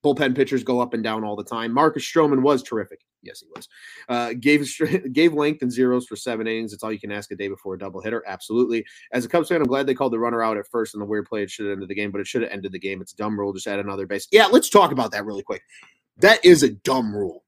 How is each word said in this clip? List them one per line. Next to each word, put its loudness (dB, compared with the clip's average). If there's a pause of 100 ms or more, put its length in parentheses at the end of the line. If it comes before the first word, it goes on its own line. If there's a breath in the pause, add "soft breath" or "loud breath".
Bullpen 2
pitchers 0
go 0
up -2
and -4
down -4
all -6
the -10
time. -6
Marcus 2
Stroman 2
was 4
terrific. -8 (240)
Yes, -20
he -20
was. -18 (400 loud breath)
Uh, -4
gave 4
str-, -2
<laughs> -2
gave 4
length 0
and -2
zeros 2
for -12
seven -6
innings. -4
It's -14
all -6
you -8
can -12
ask -10
a -10
day -6
before -10
a -12
doubleheader. -8
Absolutely. -2 (280 loud breath)
As -2
a -14
Cubs 0
fan, 0
I'm 0
glad 0
they 0
called -2
the -2
runner -2
out -2
at -8
first -4
and -10
the -8
weird -4
play. -6
It -6
should -8
have -4
ended -10
the -8
game, -4
but -6
it -8
should -4
have -6
ended -10
the -14
game. -8
It's -18
a -20
dumb -6
rule. -4
Just -12
add -4
another -8
base. -8
Yeah, 8
let's 4
talk 6
about -2
that -8
really -8
quick. -10 (540 soft breath)
That 6
is 12
a 4
dumb -2
rule -6